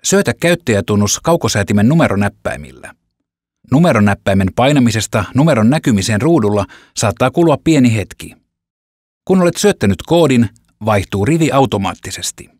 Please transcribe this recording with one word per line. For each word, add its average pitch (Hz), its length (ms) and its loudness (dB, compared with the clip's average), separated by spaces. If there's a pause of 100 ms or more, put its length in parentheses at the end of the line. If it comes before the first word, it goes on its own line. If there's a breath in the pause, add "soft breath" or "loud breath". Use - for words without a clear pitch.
Syötä 190 380 0
käyttäjätunnus 104 800 -2
kaukosäätimen 107 680 0
numeronäppäimillä. 101 1040 -4 (760)
Numeronäppäimen 104 840 0
painamisesta 120 680 0 (100)
numeron 123 360 2
näkymiseen 107 520 -2
ruudulla 104 420 0 (320 loud breath)
saattaa 123 340 -2
kulua 165 340 2
pieni 131 300 2
hetki. - 400 -10 (920)
Kun 185 180 2
olet 175 140 0
syöttänyt 110 500 0
koodin, 131 420 2 (360)
vaihtuu 104 400 -2
rivi 127 280 0
automaattisesti. 98 1080 -4